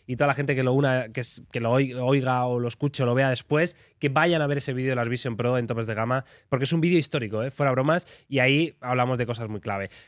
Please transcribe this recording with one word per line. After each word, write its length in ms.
y 100
toda 120
la 40
gente 240
que 60
lo 100
una, 400
que 80
s-, 220
que 80
lo 100
oi-, 300
oiga 460
o 140
lo 60
escuche 360
o 40
lo 80
vea 140
después, 480
que 100
vayan 320
a 60
ver 100
ese 160
vídeo 200
de 40
las 140
Vision 260
Pro 220
en 80
Topes 200
de 60
Gama, 320
porque 160
es 80
un 80
vídeo 180
histórico, 440
¿eh? 80
Fuera 220
bromas, 340
y 120
ahí 420
hablamos 380
de 80
cosas 240
muy 100
clave. 300